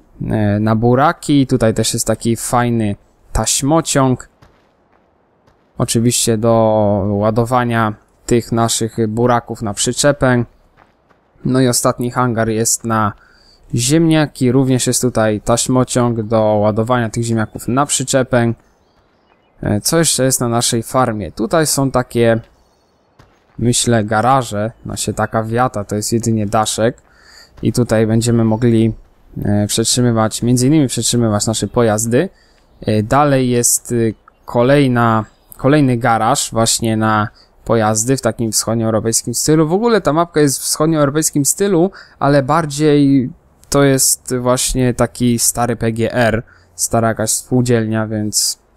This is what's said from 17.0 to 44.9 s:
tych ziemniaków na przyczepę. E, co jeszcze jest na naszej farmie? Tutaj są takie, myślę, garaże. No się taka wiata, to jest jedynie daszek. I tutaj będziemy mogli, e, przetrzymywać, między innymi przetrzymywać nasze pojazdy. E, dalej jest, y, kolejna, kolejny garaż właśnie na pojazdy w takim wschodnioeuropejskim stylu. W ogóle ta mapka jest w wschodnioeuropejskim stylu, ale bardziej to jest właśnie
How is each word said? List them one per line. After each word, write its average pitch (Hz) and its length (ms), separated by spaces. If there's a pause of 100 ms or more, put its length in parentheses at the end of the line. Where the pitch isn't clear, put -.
tych 120 140
ziemniaków 113 440
na 131 180
przyczepę. 123 680 (1080)
E, 104 180
co - 160
jeszcze 156 260
jest 131 180
na 120 80
naszej 117 340
farmie? 110 480
Tutaj 160 360
są 135 240
takie, 117 480 (1200)
myślę, 117 440
garaże. 110 680 (140)
No 104 100
się - 180
taka 110 300
wiata, 113 400
to 107 120
jest 104 180
jedynie 110 320
daszek. 110 560 (600)
I 113 120
tutaj 113 340
będziemy 117 360
mogli, 110 500 (520)
e, 104 220
przetrzymywać, 113 720
między 123 260
innymi 147 200
przetrzymywać 117 600
nasze 107 200
pojazdy. 117 640 (520)
E, 107 220
dalej 131 460
jest, - 420
y, 113 220 (320)
kolejna, 123 800 (320)
kolejny 135 400
garaż 117 540
właśnie 113 460
na 107 300 (380)
pojazdy 113 520
w - 40
takim 113 300
wschodnioeuropejskim 113 840
stylu. 156 340
W 160 60
ogóle 220 280
ta 143 120
mapka 170 260
jest 143 200
w - 20
wschodnioeuropejskim 151 840
stylu, 196 460 (280)
ale 143 240
bardziej 143 840 (400)
to 143 140
jest 135 520
właśnie 123 580